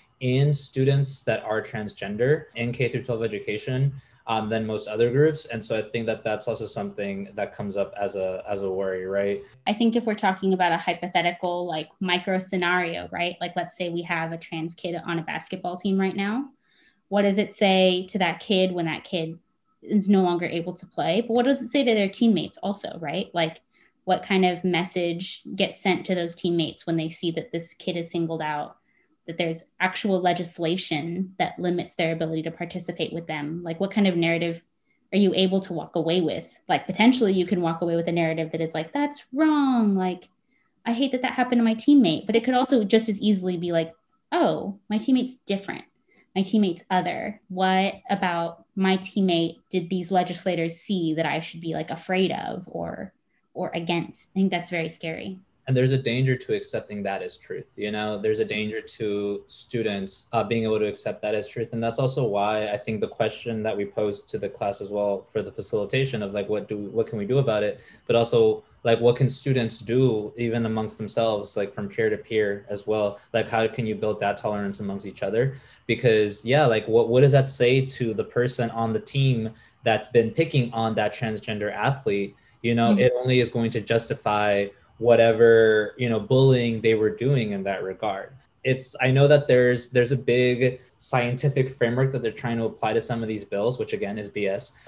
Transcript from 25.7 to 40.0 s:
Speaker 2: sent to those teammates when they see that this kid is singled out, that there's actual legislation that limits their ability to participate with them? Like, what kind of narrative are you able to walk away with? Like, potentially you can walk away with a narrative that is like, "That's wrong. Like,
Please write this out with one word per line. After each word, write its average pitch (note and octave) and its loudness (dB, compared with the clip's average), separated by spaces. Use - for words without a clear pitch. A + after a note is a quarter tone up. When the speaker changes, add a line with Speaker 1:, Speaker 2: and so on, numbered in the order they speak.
Speaker 2:
sent F3+ 0
to F#3+ -2
those E3+ -2
teammates E3+ -2
when E3 0
they D#3+ -2
see E3 -6
that E3 -8
this E3 -8
kid F3 -6
is E3+ -8
singled E3 -4
out, D3+ -6
that E3 -10
there's E3 -2
actual F#3 0
legislation F3 -2
that - -4
limits F3 -2
their E3 -2
ability D#3+ -4
to D#3+ -6
participate E3+ -8
with E3 -10
them? D#3 -6
Like, E3+ -8
what G3 -4
kind G3+ 4
of F3 0
narrative E3+ 0
are F#3+ 4
you G3 6
able F#3+ 4
to F#3+ -6
walk - -6
away E3 2
with? G2 -4
Like, D3+ 0
potentially A3+ 4
you F#3 2
can F3+ 0
walk E3+ -2
away E3+ 0
with E3+ 0
a F3 0
narrative D#3+ 0
that D#3+ -4
is D#3+ -4
like, E3 -6
"That's C#4+ -4
wrong. C4 4
Like, F#3 -2